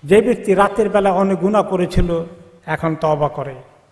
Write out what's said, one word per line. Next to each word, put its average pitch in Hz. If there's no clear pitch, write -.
যে 190
ব্যক্তি 220
রাতের 202
বেলা 196
অনেক 190
গুনাহ 196
করেছিল, 175
এখন 160
তওবা 151
করে। 135